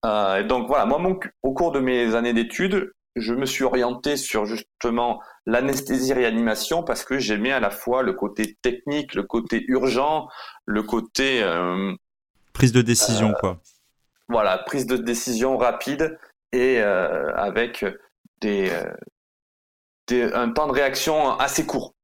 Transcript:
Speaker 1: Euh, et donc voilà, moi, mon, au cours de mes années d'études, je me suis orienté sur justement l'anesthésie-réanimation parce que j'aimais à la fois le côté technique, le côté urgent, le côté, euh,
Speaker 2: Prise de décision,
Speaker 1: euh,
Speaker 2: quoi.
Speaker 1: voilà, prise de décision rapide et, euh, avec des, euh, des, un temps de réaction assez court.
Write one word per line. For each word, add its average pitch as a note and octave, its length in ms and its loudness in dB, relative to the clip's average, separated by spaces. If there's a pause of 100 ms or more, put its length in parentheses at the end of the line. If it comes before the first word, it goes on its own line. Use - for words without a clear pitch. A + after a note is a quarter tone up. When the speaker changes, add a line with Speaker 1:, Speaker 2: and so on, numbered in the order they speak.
Speaker 1:
Euh, G#2 320 2
et G#2 60 2
donc A#2 240 0
voilà, B2+ 180 4
moi, C3 120 2
mon, F#3 220 0 (240)
au C3 100 0
cours E3 180 0
de C#3 80 0
mes B2 360 2
années A#2 180 0
d'études, F3+ 580 0 (240)
je A2+ 180 -2
me C3+ 120 0
suis C3 180 -2
orienté B2+ 540 0
sur A2+ 280 -2
justement A#2 760 -4 (240)
l'anesthésie-réanimation B2+ 1400 0
parce A#2+ 220 -4
que C3+ 120 -2
j'aimais A2 340 0
à C3 100 2
la G2+ 80 0
fois B2 340 -2
le G#2 80 0
côté G#2 500 -4
technique, C#3 540 -4
le - 80 -2
côté A#2 440 -2
urgent, C3+ 600 2 (380)
le G#2+ 180 -2
côté, A#2 580 0
euh, F2+ 520 0 (580)
Speaker 2:
Prise B2 220 4
de B2 80 8
décision, A2 480 2
Speaker 1:
euh, G#2+ 100 -2
Speaker 2:
quoi. F2+ 220 -2 (680)
Speaker 1:
voilà, G#2 300 2
prise - 280 -4
de B2+ 120 0
décision A#2+ 600 -2
rapide C#3 600 0 (340)
et, B2+ 300 4
euh, F2 540 0
avec G#2 500 -2 (560)
des, G3 280 0
euh, E2+ 220 -4 (1160)
des, B2 160 2 (100)
un A#2 160 2
temps D3+ 180 0
de C3+ 60 0
réaction C#3 640 2
assez C#3 280 0
court. - 380 -6